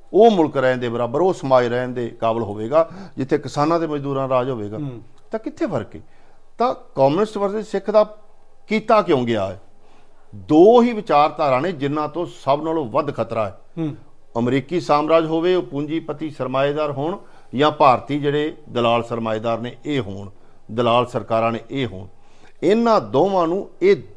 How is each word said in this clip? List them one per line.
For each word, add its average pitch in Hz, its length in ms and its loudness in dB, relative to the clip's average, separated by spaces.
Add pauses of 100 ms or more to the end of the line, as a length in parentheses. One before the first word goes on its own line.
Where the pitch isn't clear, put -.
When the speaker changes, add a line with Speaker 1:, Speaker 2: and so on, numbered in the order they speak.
(140)
Speaker 1:
ਉਹ 220 180 8
ਮੁਲਕ 156 260 2
ਰਹਿਣ 127 200 2
ਦੇ 120 120 -2
ਬਰਾਬਰ, 120 320 -2
ਉਹ 185 120 2
ਸਮਾਜ 131 320 2
ਰਹਿਣ 123 240 -2
ਦੇ 120 200 -6
ਕਾਬਲ 113 340 -2
ਹੋਵੇਗਾ 113 460 0 (280)
ਜਿੱਥੇ 135 200 -2
ਕਿਸਾਨਾਂ 151 420 -2
ਤੇ 165 80 -4
ਮਜ਼ਦੂਰਾਂ 139 420 -4
ਦਾ 131 60 0
ਰਾਜ 127 140 0
ਹੋਵੇਗਾ। 107 280 -6
Speaker 2:
ਹੂੰ। 127 240 -10 (300)
Speaker 1:
ਤਾਂ 220 80 -6
ਕਿੱਥੇ 311 280 -6
ਫਰਕ 123 280 -6
ਹੈ? - 60 -16 (560)
ਤਾਂ 240 180 0 (200)
ਕਮਿਊਨਿਸਟ 170 420 2
ਵਰਸਸ 202 340 -4
ਸਿੱਖ 196 200 -4
ਦਾ 214 260 2 (500)
ਕੀਤਾ 214 340 2
ਕਿਉਂ 156 220 2
ਗਿਆ 110 240 0
ਹੈ? 95 140 -10 (720)
ਦੋ 170 460 6
ਹੀ 240 120 2
ਵਿਚਾਰਧਾਰਾ 151 680 0
ਨੇ 175 120 -2
ਜਿਨ੍ਹਾਂ 147 380 -4
ਤੋਂ 160 160 -6
ਸਭ 143 380 -2
ਨਾਲੋਂ 160 220 -2
ਵੱਧ 139 300 -2
ਖਤਰਾ 113 300 -4
ਹੈ। 92 160 -12 (160)
Speaker 2:
ਹੂੰ। 156 180 -6 (420)
Speaker 1:
ਅਮਰੀਕੀ 135 420 0
ਸਾਮਰਾਜ 156 460 2
ਹੋਵੇ, 165 300 0
ਉਹ 175 80 0
ਪੂੰਜੀਪਤੀ 147 680 -6
ਸਰਮਾਏਦਾਰ 143 640 -2
ਹੋਣ, 151 260 -4 (380)
ਜਾਂ 147 160 4
ਭਾਰਤੀ 143 480 2
ਜਿਹੜੇ 147 380 -2 (120)
ਦਲਾਲ 117 340 2
ਸਰਮਾਏਦਾਰ 113 560 -4
ਨੇ 120 160 -10 (100)
ਇਹ 143 160 -2
ਹੋਣ, 101 280 -10 (420)
ਦਲਾਲ 117 340 2
ਸਰਕਾਰਾਂ 113 460 -2
ਨੇ 117 80 -4 (120)
ਇਹ 135 160 -4
ਹੋਣ, 95 200 -12 (560)
ਇਹਨਾਂ 220 380 4
ਦੋਵਾਂ 165 460 0
ਨੂੰ, 180 220 -4 (120)
ਇਹ 190 140 6 (220)